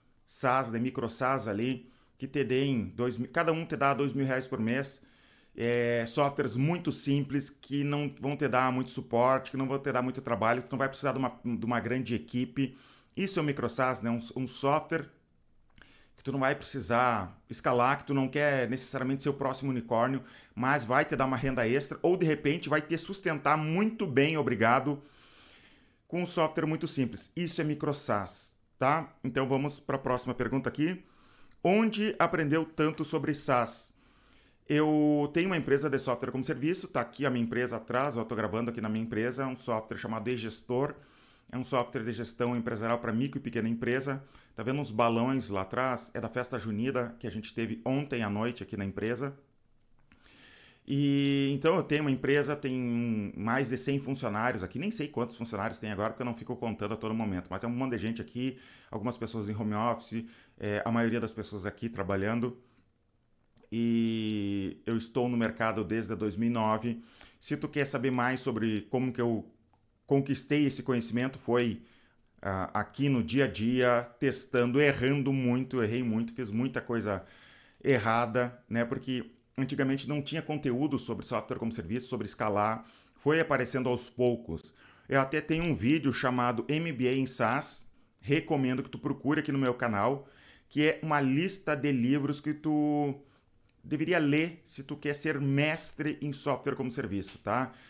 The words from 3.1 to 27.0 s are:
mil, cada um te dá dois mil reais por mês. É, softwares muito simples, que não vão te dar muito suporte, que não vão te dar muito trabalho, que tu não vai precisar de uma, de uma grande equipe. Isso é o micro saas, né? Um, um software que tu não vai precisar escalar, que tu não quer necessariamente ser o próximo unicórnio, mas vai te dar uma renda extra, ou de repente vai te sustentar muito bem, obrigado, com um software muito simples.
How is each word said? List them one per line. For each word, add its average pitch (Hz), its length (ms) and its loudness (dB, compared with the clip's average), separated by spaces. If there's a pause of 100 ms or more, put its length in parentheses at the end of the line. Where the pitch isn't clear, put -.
mil, 123 120 -4
cada 165 220 2
um 160 140 -2
te 160 100 -6
dá 139 180 2
dois 135 200 0
mil 135 120 0
reais 131 200 0
por 127 140 -4
mês. 127 420 -2 (540)
É, 120 520 2
softwares 139 480 0
muito 160 360 0
simples, 139 580 -2
que 143 340 -4
não 143 360 -2
vão 139 180 -2
te 143 100 2
dar 127 240 2
muito 127 200 -2
suporte, 131 600 2
que 135 60 -6
não 135 100 0
vão 139 120 -2
te 139 120 -4
dar 127 100 2
muito 127 200 -4
trabalho, 117 400 2
que - 80 -12
tu - 40 -8
não 123 60 -2
vai 135 80 2
precisar 135 240 -2
de 127 80 -2
uma, 123 240 -2
de 117 220 -2
uma 120 140 0
grande 117 360 -2
equipe. 127 600 -2 (400)
Isso 190 220 0
é - 20 4
o 151 40 0
micro 139 240 0
saas, 127 320 0
né? 117 80 0
Um, 117 340 -4
um 123 40 -2
software 151 600 0 (1080)
que - 80 -20
tu 135 80 -4
não 139 80 -2
vai 135 160 2
precisar 117 840 0 (120)
escalar, 127 480 2
que - 80 -16
tu 143 80 -2
não 135 160 2
quer 139 400 2
necessariamente 131 540 -4
ser 147 60 0
o 135 40 2
próximo 131 380 -2
unicórnio, 123 520 0 (320)
mas 131 300 2
vai 127 180 4
te 156 140 -2
dar 131 80 4
uma 131 100 0
renda 127 320 0
extra, 135 340 0
ou 175 140 4
de 180 100 2
repente 151 440 2
vai 214 120 4
te 165 160 -2
sustentar 156 600 0
muito 190 500 0
bem, 147 300 4
obrigado, 127 640 4 (1080)
com 175 140 -4
um 175 40 -2
software 160 400 0
muito 156 220 0
simples. - 480 -2